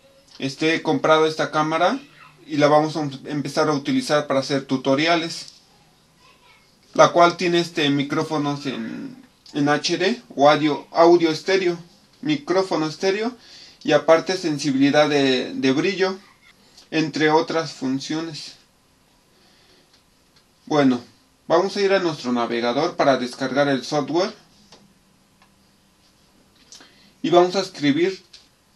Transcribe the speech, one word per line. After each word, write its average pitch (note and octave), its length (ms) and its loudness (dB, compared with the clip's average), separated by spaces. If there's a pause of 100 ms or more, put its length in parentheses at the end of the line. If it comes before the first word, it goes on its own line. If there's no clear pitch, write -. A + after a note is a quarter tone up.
(380)
este, D#3 380 -2
he D#3+ 60 -8
comprado D#3 440 2
esta D#3 240 -4
cámara D#3+ 500 0 (460)
y D#3 100 -8
la D3 120 4
vamos D3+ 280 4
a D#3+ 60 -2
em-, C3+ 240 -8
empezar D3+ 420 -2
a D3 60 0
utilizar C#3 520 -2
para C3+ 140 0
hacer C3+ 240 -4
tutoriales, D#3 880 -2 (1400)
la D3 180 6
cual E3+ 240 4
tiene, F3 240 0
este, D#3 300 -2
micrófonos C#3+ 760 -4
en, A#2 580 -10 (300)
en D3 160 0
H D3 300 -2
D G#3 240 -2 (120)
o C3+ 140 4
audio, D3+ 420 2
audio E3+ 400 6
estéreo, F3 480 -2 (440)
micrófono E3 640 -2
estéreo G3 500 -4 (480)
y D3+ 80 0
aparte D#3+ 460 2
sensibilidad D3 720 2
de, C3+ 420 0
de C3 200 0
brillo, F#3+ 460 -2 (720)
entre D#3 380 -2
otras D#3+ 460 0
funciones. D3+ 800 -8 (2000)
Bueno, C3+ 400 2 (440)
vamos F#3 280 2
a G3+ 60 -2
ir G3 100 2
a G3 60 4
nuestro D3+ 340 -4
navegador A#2+ 640 -2
para C#3 220 2
descargar C3 500 -2
el C3 160 -2
software C#3+ 480 -2 (3000)
y - 80 -6
vamos F3 280 4
a G3 40 0
escribir E3 600 -2 (540)